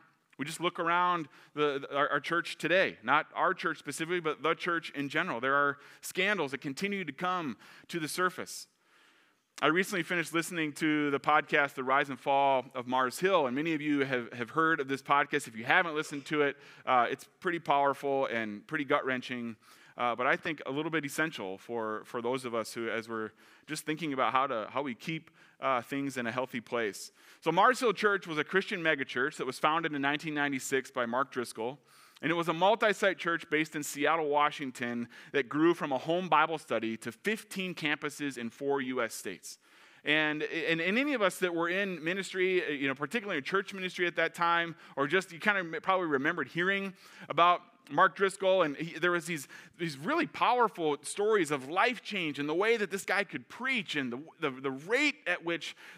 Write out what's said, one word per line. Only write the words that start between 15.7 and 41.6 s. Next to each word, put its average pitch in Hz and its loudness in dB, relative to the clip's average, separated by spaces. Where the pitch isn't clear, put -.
listened 151 -6
to 151 0
it, 143 0
uh, 123 4
it's 135 -6
pretty 175 -4
powerful 139 0
and 107 -4
pretty 156 -4
gut-wrenching, 127 -2
uh, 120 0
but 123 0
I 156 4
think 170 -6
a 131 -6
little 156 -4
bit 156 0
essential 139 -4
for, 110 -6
for - -8
those 127 -2
of 120 -8
us 110 -4
who, 117 -6
as 110 -4
we're 110 -6
just 151 -10
thinking 156 -4
about 127 2
how 131 4
to, 113 -4
how 123 -4
we 139 -4
keep, 160 -10
uh, 131 2
things 139 -6
in 120 -2
a 110 -4
healthy 127 -4
place. 113 -4
So 165 -2
Mars 208 6
Hill 226 4
Church 202 0
was 160 -6
a 151 2
Christian 190 0
megachurch 143 0
that 139 -6
was 127 -6
founded 160 2
in 143 -2
nineteen 147 -2
ninety-six 139 -2
by 123 -2
Mark 127 0
Driscoll, 120 -6
and 143 0
it 170 2
was 170 0
a 170 2
multi-site 196 4
church 170 -4
based 156 0
in 151 -4
Seattle, 147 0
Washington, 135 0
that 139 2
grew 156 6
from 160 -4
a 127 2
home 170 -2
Bible 160 4
study 113 -2
to 117 -8
fifteen 190 -4
campuses 147 -4
in 117 -6
four 139 0
U 127 -2
S 113 -2
states. - -10
And, 151 0
and, 160 0
and 190 2
any 285 0
of 233 0
us 185 2
that 175 0
were 170 0